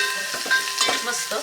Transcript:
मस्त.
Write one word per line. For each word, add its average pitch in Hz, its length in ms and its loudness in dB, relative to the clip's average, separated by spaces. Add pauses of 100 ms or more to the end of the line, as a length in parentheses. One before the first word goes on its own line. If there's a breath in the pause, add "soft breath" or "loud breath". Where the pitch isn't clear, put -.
(1040)
मस्त. 240 360 -2